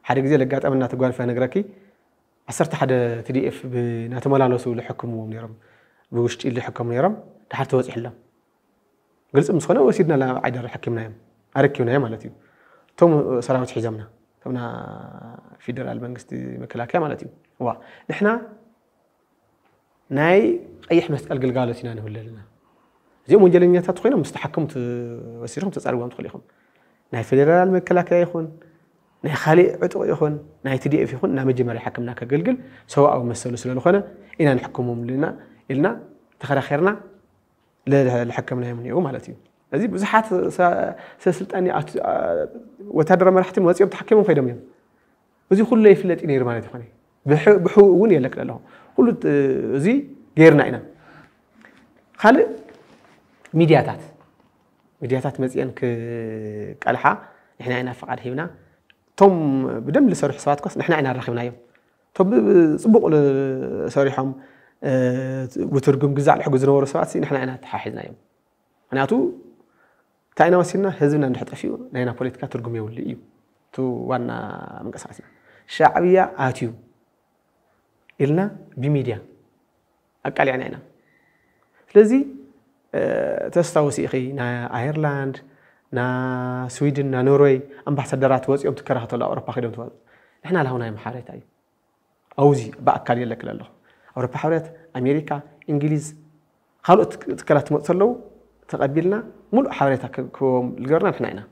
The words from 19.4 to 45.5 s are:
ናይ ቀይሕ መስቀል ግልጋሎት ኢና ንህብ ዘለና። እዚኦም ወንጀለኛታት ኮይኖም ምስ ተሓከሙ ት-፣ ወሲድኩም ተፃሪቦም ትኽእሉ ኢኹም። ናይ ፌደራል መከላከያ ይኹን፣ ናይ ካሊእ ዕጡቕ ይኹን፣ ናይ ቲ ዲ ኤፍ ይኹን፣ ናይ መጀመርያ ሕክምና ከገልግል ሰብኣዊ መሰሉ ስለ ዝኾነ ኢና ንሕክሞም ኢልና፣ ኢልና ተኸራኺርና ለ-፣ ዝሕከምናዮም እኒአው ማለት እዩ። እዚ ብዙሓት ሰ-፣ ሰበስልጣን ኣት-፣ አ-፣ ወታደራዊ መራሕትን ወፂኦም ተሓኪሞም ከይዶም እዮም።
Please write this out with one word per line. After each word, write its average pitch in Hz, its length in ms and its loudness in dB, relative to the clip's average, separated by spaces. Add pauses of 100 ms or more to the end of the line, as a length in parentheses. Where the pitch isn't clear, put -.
ናይ 160 280 4 (460)
ቀይሕ 170 240 2
መስቀል 143 300 -6
ግልጋሎት 127 400 -2
ኢና 120 120 -10
ንህብ 107 220 -12
ዘለና። 110 260 -16 (920)
እዚኦም 196 140 8
ወንጀለኛታት 180 560 4
ኮይኖም 240 220 0
ምስ 143 120 -6
ተሓከሙ - 320 -6
ት-፣ 131 180 -8 (540)
ወሲድኩም 147 360 -8
ተፃሪቦም 123 380 -6
ትኽእሉ - 160 -14
ኢኹም። - 160 -16 (680)
ናይ 117 120 -6
ፌደራል 160 460 4
መከላከያ 180 500 2
ይኹን፣ 170 260 -2 (760)
ናይ 147 100 -4
ካሊእ 160 400 6
ዕጡቕ 180 320 -4
ይኹን፣ 151 280 0 (280)
ናይ 135 140 -2
ቲ 131 100 -6
ዲ 143 100 2
ኤፍ 117 160 0
ይኹን፣ 127 200 -4
ናይ 131 120 -2
መጀመርያ 123 380 0
ሕክምና 120 320 -8
ከገልግል 160 420 -2 (340)
ሰብኣዊ 139 340 4
መሰሉ 120 320 -6
ስለ 127 160 -8
ዝኾነ 175 240 2 (380)
ኢና 156 180 2
ንሕክሞም 123 500 -4
ኢልና፣ 131 240 -4 (400)
ኢልና 135 200 0 (520)
ተኸራኺርና 143 520 0 (960)
ለ-፣ 135 180 4 (200)
ዝሕከምናዮም 120 540 -6
እኒአው 123 220 -4
ማለት 135 240 -4
እዩ። 117 100 -16 (380)
እዚ 147 160 0
ብዙሓት 202 380 0 (200)
ሰ-፣ 175 240 2 (480)
ሰበስልጣን 190 500 -2
ኣት-፣ 156 320 -4
አ-፣ 82 460 -2 (440)
ወታደራዊ 180 420 6
መራሕትን 185 320 2
ወፂኦም 175 260 4
ተሓኪሞም - 340 2
ከይዶም 147 220 2
እዮም። 120 140 -6 (880)